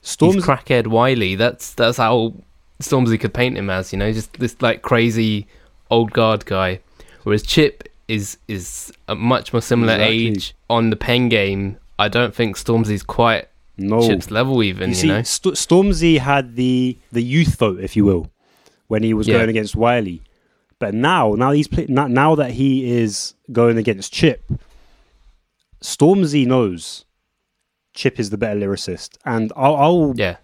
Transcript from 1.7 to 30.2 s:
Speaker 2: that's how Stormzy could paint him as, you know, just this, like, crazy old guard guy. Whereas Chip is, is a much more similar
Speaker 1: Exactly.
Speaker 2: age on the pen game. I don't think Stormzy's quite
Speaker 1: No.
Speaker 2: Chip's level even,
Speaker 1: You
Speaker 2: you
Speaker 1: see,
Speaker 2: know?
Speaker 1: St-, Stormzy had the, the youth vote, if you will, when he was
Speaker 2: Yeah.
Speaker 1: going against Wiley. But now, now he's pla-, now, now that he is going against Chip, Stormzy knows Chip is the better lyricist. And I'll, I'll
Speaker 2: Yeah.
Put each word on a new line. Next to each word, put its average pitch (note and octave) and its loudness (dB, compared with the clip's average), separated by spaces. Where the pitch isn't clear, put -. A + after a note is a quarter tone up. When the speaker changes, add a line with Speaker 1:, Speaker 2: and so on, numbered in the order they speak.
Speaker 2:
that's A#2+ 0
how A#2 0
Stormzy A#2+ 0
could G#2 -4
paint B2 -2
him G2 -4
as, F#2 -4
you F#2+ -6
know, G#2 0
just A2 -8
this, - -6
like, A2+ -2
crazy A2+ 0
old A#2 2
guard A2 0
guy. F#2+ -2
Whereas G#2 0
Chip - 0
is, G#2+ -6
is - -12
a G#2+ -6
much A#2+ -2
more A#2 0
similar A#2 2
Speaker 1:
Exactly. A2+ 0
Speaker 2:
age G2+ -4
on A#2 0
the G#2+ -2
pen B2 0
game. G2 -2
I G#2 0
don't A#2 0
think G#2+ -2
Stormzy's G#2+ -2
quite A2+ 0
Speaker 1:
No. G#2+ 0
Speaker 2:
Chip's G2+ 0
level B2 0
even, F#2 -2
Speaker 1:
You F2+ -2
Speaker 2:
you - -2
Speaker 1:
see, D#3+ 2
Speaker 2:
know? A2 2
Speaker 1:
St-, - -4
Stormzy E3+ 2
had C3 -2
the, B2+ 0
the A#2+ 0
youth D3 2
vote, F#2+ 0
if F#2+ -8
you G#2 4
will, F2+ 2
when A2 0
he A2+ 0
was G#2+ 0
Speaker 2:
Yeah. A#2 4
Speaker 1:
going A2+ 2
against G#2+ -4
Wiley. A2 0
But G#2 -4
now, B2+ 2
now B2+ 2
he's D3 2
pla-, - -2
now, C#3 0
now C#3 4
that C3 -2
he C3 0
is A2+ -2
going A#2 4
against G#2+ -4
Chip, - 0
Stormzy D3+ 2
knows G#2+ -2
Chip - -2
is G2+ -4
the G#2 -6
better G#2 -4
lyricist. G2 -6
And A2+ -4
I'll, C#3+ 2
I'll D3+ 2
Speaker 2:
Yeah. F#2 -2